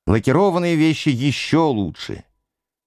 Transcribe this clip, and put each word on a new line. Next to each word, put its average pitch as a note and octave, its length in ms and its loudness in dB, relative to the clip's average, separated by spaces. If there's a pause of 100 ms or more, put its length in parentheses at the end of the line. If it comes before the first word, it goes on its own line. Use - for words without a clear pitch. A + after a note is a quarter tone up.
Лакированные E3+ 720 2
вещи D#3+ 320 0
ещё C#3+ 600 0
лучше. - 560 -6 (640)